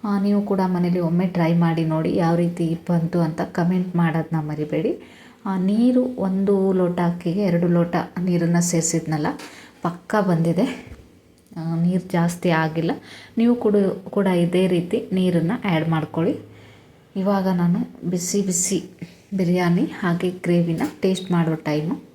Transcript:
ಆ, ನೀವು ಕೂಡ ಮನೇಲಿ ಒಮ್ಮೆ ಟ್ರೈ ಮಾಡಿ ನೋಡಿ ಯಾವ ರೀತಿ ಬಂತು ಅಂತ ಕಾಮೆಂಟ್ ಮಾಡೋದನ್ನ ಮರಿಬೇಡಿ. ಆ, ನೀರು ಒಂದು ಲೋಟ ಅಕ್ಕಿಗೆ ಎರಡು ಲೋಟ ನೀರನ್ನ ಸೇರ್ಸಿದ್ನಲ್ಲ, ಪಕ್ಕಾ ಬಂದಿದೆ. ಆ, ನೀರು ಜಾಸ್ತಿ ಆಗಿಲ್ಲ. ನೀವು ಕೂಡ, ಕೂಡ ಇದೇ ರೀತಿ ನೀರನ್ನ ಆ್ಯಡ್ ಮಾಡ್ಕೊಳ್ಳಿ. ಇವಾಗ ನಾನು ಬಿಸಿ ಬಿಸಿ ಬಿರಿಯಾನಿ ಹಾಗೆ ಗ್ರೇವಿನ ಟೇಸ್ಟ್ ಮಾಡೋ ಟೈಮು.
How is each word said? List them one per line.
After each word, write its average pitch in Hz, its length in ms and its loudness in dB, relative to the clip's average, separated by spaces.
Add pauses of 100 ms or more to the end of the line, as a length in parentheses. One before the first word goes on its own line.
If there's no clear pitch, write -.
ಆ, 202 160 0
ನೀವು 202 220 2
ಕೂಡ 196 180 -2
ಮನೇಲಿ 180 400 0
ಒಮ್ಮೆ 175 260 2
ಟ್ರೈ 170 280 2
ಮಾಡಿ 165 300 2
ನೋಡಿ 160 320 0
ಯಾವ 170 180 2
ರೀತಿ 170 440 0 (120)
ಬಂತು 170 280 0
ಅಂತ 160 220 0
ಕಾಮೆಂಟ್ 180 560 -2
ಮಾಡೋದನ್ನ 160 520 0
ಮರಿಬೇಡಿ. 151 500 -4 (480)
ಆ, 190 120 -2
ನೀರು 233 460 2
ಒಂದು 190 680 0
ಲೋಟ 175 280 0
ಅಕ್ಕಿಗೆ 175 400 -2
ಎರಡು 175 280 2
ಲೋಟ 170 260 2 (260)
ನೀರನ್ನ 170 380 2
ಸೇರ್ಸಿದ್ನಲ್ಲ, 160 680 0 (560)
ಪಕ್ಕಾ 180 380 -4
ಬಂದಿದೆ. 175 720 0 (640)
ಆ, 165 200 -4
ನೀರು 175 360 0
ಜಾಸ್ತಿ 170 380 0
ಆಗಿಲ್ಲ. 160 400 0 (480)
ನೀವು 240 160 4
ಕೂಡ, 214 220 2 (340)
ಕೂಡ 196 160 0
ಇದೇ 180 400 2
ರೀತಿ 175 460 -2
ನೀರನ್ನ 180 400 2 (120)
ಆ್ಯಡ್ 165 240 0
ಮಾಡ್ಕೊಳ್ಳಿ. 165 500 0 (800)
ಇವಾಗ 190 320 0
ನಾನು 180 600 0
ಬಿಸಿ 185 320 -2
ಬಿಸಿ 185 420 -2 (500)
ಬಿರಿಯಾನಿ 180 500 2
ಹಾಗೆ 180 460 -2
ಗ್ರೇವಿನ 175 520 0 (180)
ಟೇಸ್ಟ್ 185 300 -2
ಮಾಡೋ 165 240 2
ಟೈಮು. 156 460 -4 (140)